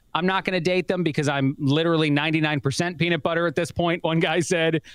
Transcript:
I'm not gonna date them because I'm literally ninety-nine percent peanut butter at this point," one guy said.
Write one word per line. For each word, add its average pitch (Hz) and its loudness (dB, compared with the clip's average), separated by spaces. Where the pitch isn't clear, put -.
I'm 160 -2
not 190 0
gonna 185 0
date 180 0
them 185 0
because 151 0
I'm 139 0
literally 156 2
ninety-nine 151 0
percent 170 -2
peanut 170 0
butter 170 0
at 160 -4
this 175 -2
point," 175 -2
one 165 2
guy 170 2
said. 160 0